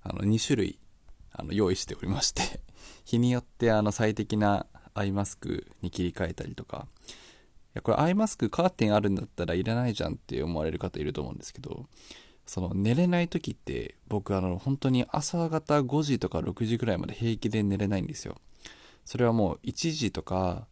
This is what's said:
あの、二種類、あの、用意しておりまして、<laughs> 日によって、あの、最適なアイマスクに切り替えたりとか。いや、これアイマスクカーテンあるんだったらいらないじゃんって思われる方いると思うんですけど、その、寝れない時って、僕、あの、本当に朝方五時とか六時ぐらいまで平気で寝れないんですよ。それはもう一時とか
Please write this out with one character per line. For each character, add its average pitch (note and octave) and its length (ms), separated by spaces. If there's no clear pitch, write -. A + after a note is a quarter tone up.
あ - 120
の、 - 100
二 G#2+ 160
種 - 180
類、 - 220
あ - 120
の、 - 100
用 G2 180
意 F#2+ 40
し - 100
て - 100
お - 60
り - 60
ま G#2 140
し - 100
て、 - 280
<laughs> - 220
日 A#2 140
に B2 120
よ B2 80
っ A#2+ 40
て、 - 280
あ G#2+ 100
の、 G#2 100
最 G#2+ 240
適 G#2+ 220
な G2+ 280
ア G#2 100
イ G2 60
マ G2 140
ス - 120
ク - 300
に F2 100
切 - 120
り F2 80
替 E2+ 180
え E2+ 40
た - 100
り E2+ 120
と - 100
か。 - 220
い - 800
や、 - 80
こ - 80
れ G#2+ 60
ア D#3 120
イ F#3 60
マ G#3+ 120
ス - 100
ク A2 120
カ - 140
ー F#3 80
テ A2+ 160
ン G#2 80
あ G#2 40
る G#2 120
ん G2 40
だ - 80
っ G#2 40
た - 180
ら E2+ 80
い F#2 100
ら A2 120
な B2 120
い A#2 60
じ G2 100
ゃ D#2+ 60
ん D#2+ 40
っ - 40
て - 240
思 E2 160
わ D#2 80
れ D#2+ 60
る E2 80
方 F2 200
い D#2 40
る D2 100
と D#2 80
思 C#2 100
う - 40
ん - 20
で - 60
す - 100
け - 60
ど、 - 280
そ - 120
の、 F2+ 120
寝 G#2 220
れ F3 100
な F3 160
い E3+ 60
時 - 240
っ - 20
て、 - 400
僕、 G2+ 280
あ F#2+ 60
の、 F2+ 160
本 C3+ 200
当 C3+ 120
に B2 200
朝 E3 400
方 D3+ 340
五 C3+ 180
時 C#3+ 160
と G#2+ 120
か - 120
六 - 240
時 A2+ 120
ぐ A2+ 100
ら G2+ 80
い - 20
ま F#2+ 80
で - 80
平 A#2 240
気 A2 140
で G#2+ 100
寝 G2 160
れ G2+ 100
な G2 120
い - 20
ん - 60
で D3+ 80
す - 100
よ。 - 120
そ - 140
れ B2 60
は A#2 80
も G#2 200
う - 80
一 - 320
時 C3 180
と - 120
か F#2 480